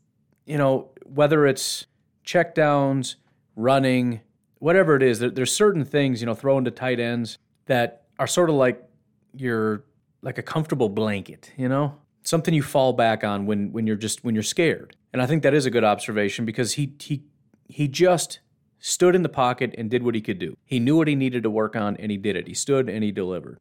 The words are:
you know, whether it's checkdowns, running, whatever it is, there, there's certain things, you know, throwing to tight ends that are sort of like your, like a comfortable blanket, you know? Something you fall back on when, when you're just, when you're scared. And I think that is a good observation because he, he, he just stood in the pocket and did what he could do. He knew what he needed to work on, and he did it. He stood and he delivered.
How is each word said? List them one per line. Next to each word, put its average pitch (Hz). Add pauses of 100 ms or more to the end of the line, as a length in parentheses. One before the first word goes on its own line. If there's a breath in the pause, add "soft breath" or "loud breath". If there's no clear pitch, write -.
(440)
you 147
know, 135 (160)
whether 147
it's - (360)
checkdowns, 147 (420)
running, 127 (380)
whatever 165
it 131
is, 123
there, 120
there's 131
certain 190
things, 135
you 117
know, 113
throwing 135
to 123
tight 123
ends 117 (280)
that 120 (140)
are 135
sort 175
of 147
like 127 (520)
your, 110 (380)
like 123
a 113
comfortable 147
blanket, 101
you 127
know? 139 (260)
Something 165
you 147
fall 131
back 113
on 101
when, 101
when 113
you're 107
just, 104
when 120
you're 107
scared. - (160)
And 127
I 127
think 151
that 143
is 143
a 127
good 113
observation 104
because 110
he, 143
he, 147 (440)
he 147
just 170 (380)
stood -
in 180
the 151
pocket 123
and 113
did 123
what 120
he 113
could 107
do. 87
He 131
knew 131
what 156
he 147
needed 127
to 110
work 107
on, 104
and 107
he 101
did 98
it. 87
He 87
stood 135
and 110
he 104
delivered. 92